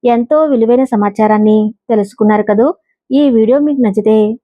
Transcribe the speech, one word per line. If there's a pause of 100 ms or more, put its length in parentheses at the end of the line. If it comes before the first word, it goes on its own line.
ఎంతో
విలువైన
సమాచారాన్ని (300)
తెలుసుకున్నారు
కదూ. (440)
ఈ
వీడియో
మీకు
నచ్చితే (280)